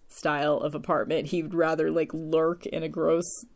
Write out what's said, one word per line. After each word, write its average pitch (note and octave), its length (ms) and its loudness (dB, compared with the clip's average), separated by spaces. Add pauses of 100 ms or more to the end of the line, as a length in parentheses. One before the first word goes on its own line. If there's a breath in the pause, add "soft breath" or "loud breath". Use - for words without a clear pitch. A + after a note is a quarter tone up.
style D3 500 0
of D3+ 160 -2
apartment. D#3 540 0
He E3 160 0
would D3+ 100 -8
rather, D#3+ 380 2
like, D#3+ 220 0
lurk D#3+ 520 0
in E3 160 -6
a D#3+ 60 -4
gross E3 380 2 (300)